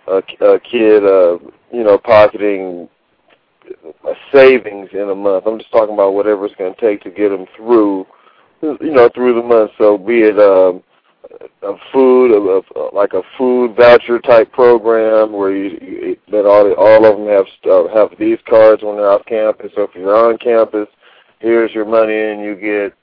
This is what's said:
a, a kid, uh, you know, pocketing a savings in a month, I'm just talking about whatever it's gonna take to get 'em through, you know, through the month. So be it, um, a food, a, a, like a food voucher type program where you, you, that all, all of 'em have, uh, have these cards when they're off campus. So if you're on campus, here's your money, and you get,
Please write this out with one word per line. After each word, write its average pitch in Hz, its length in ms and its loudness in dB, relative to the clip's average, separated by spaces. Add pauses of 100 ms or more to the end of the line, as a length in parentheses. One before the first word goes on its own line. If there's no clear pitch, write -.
a, 95 400 -4
a 98 140 2
kid, 107 440 0
uh, 92 340 2 (340)
you 120 100 -8
know, 104 140 2
pocketing 98 920 0 (1160)
a 78 60 -6 (200)
savings 107 600 2
in 101 160 -8
a 95 60 -6
month, 98 320 -4
I'm 110 120 -6
just - 140 -18
talking 107 220 -2
about 98 180 0
whatever 101 320 -2
it's 104 120 -10
gonna 95 220 -8
take 104 260 -4
to 101 60 -16
get 98 220 -4
'em 92 140 -10 (100)
through, 107 500 -2 (540)
you 156 320 -8
know, 120 220 4
through 123 200 0
the 117 120 -2
month. 113 320 0
So 104 180 2
be 107 240 -2
it, 107 180 2
um, 92 440 2 (800)
a 101 120 -10 (160)
food, 127 420 2
a, 95 460 -2
a, - 160 -10
like 101 200 -2
a 92 80 -4 (160)
food 123 380 -2
voucher 120 420 4
type 113 340 2
program 110 800 2
where 98 240 -4
you, 98 240 -8
you, - 360 -12 (140)
that 104 140 -2
all, 101 300 4
all 110 320 4
of 104 120 2
'em 104 100 -10
have, 98 180 0 (180)
uh, 85 300 0
have 104 240 -2
these 110 280 -2
cards 110 360 4
when 104 140 -8
they're 104 140 -2
off 101 140 0
campus. 107 500 -6
So 104 100 -4
if - 100 -12
you're 95 200 -4
on 117 220 2
campus, 110 520 -2 (520)
here's 113 320 -2
your 107 120 -8
money, 110 340 -2
and 107 240 -8
you 104 140 -10
get, 101 460 -6